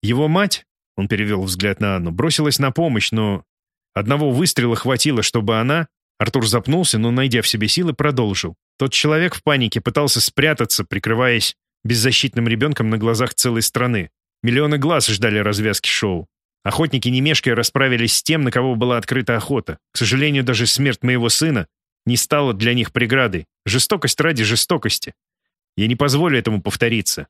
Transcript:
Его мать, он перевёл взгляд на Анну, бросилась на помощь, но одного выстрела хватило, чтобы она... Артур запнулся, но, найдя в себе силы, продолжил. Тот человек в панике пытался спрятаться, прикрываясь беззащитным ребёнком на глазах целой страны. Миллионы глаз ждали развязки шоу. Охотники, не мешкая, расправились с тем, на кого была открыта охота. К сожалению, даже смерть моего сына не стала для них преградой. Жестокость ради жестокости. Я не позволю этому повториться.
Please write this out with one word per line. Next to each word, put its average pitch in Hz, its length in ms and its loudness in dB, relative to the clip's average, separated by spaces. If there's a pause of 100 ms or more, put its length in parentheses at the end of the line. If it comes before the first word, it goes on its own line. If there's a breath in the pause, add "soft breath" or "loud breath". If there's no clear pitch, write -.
Его 123 240 2
мать, 190 380 0 (300)
он 98 120 -2
перевёл 104 360 -2
взгляд 95 360 -2
на 101 160 0
Анну, 87 160 -2
бросилась 151 480 0
на 139 120 0
помощь, 139 400 0
но 104 320 -2 (500)
одного 139 380 0
выстрела 123 440 2
хватило, 123 480 0
чтобы 110 360 0
она... 151 280 0 (320)
Артур 110 280 0
запнулся, 123 520 0
но, 117 120 0
найдя 123 300 0
в - 60 0
себе 107 200 -2
силы, 165 260 0
продолжил. 123 600 -2 (220)
Тот 135 160 -2
человек 160 400 2
в - 100 -12
панике 123 380 2
пытался 131 400 0
спрятаться, 139 640 0
прикрываясь 113 720 0 (280)
беззащитным 117 640 0
ребёнком 120 420 0
на 110 80 0
глазах 113 360 0
целой 113 300 0
страны. 120 480 -2 (320)
Миллионы 147 340 2
глаз 147 300 0
ждали 107 320 0
развязки 104 500 -2
шоу. 92 380 -2 (400)
Охотники, 123 400 -2
не 127 140 0
мешкая, 135 340 0
расправились 120 600 0
с - 80 -2
тем, 156 200 0
на 123 80 0
кого 127 240 0
была 120 220 0
открыта 120 400 -2
охота. - 420 -4 (140)
К - 40 -6
сожалению, 135 460 0
даже 120 240 0
смерть 135 340 0
моего 123 280 2
сына 127 380 0 (380)
не 120 120 2
стала 143 360 0
для 113 200 0
них 120 180 -2
преградой. 117 540 0 (200)
Жестокость 123 540 0
ради 151 240 0
жестокости. 110 680 -2 (640)
Я 107 100 0
не 120 80 2
позволю 143 420 2
этому 110 240 0
повториться. 107 680 -2